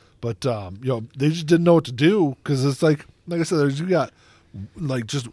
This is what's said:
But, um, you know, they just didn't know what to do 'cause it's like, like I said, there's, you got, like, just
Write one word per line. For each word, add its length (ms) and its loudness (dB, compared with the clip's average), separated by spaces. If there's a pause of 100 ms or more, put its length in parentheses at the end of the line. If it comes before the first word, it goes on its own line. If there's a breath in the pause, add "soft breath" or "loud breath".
(220 soft breath)
But, 240 -8
um, 360 -6
you 60 -8
know, 260 -4
they 160 -2
just 160 -4
didn't 200 4
know 80 8
what 120 6
to 60 -10
do 540 2
'cause 180 0
it's 180 0
like, 240 2 (220)
like 140 -4
I 20 0
said, 160 -2
there's, 220 0
you 60 -6
got, 260 0 (640 soft breath)
like, 300 -6
just 260 -6